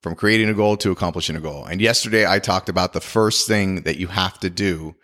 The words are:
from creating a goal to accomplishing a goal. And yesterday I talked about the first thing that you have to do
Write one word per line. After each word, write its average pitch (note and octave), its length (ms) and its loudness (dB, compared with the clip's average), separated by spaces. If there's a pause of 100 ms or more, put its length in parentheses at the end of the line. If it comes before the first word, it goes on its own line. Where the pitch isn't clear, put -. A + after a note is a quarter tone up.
from E2+ 140 -8
creating A2 340 2
a A2 60 0
goal G#2 240 2
to G2+ 120 0
accomplishing E2+ 460 -2
a D#2+ 40 -6
goal. C#2+ 260 -10
And F#2 160 -2
yesterday A2 440 2
I F#2+ 120 4
talked F#2 320 -2
about F2+ 240 0
the F#2 80 -4
first - 440 2
thing F#2+ 360 0
that D#2 160 -2
you F2+ 80 -4
have F#2 340 -4
to F#2+ 80 -4
do F2 560 -4